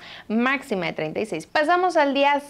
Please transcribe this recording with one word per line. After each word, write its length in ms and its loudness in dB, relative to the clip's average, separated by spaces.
máxima 580 -2
de 80 -4
treinta 260 -6
y 60 -2
seis. 220 -8
Pasamos 500 2
al 160 4
día 260 2